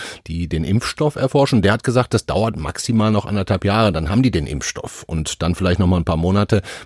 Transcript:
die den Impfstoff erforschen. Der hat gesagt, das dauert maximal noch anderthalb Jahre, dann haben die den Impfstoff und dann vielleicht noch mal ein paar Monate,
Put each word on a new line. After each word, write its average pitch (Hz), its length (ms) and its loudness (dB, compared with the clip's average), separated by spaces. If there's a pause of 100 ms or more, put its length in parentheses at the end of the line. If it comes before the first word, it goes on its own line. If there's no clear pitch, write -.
(260)
die 82 220 -4
den 80 160 -2
Impfstoff 147 520 0
erforschen. 139 440 2
Der 98 120 4
hat 110 120 -2
gesagt, 123 300 0
das 110 100 2
dauert 110 320 -2
maximal - 540 0
noch 107 160 0
anderthalb 98 400 -2
Jahre, 104 260 2
dann 78 160 -2
haben 110 140 2
die 127 80 4
den 76 160 -2
Impfstoff - 560 -8
und - 400 -6
dann 85 120 2
vielleicht 90 260 0
noch 92 60 4
mal 90 120 4
ein 82 80 -2
paar 82 100 0
Monate, 98 460 2 (240)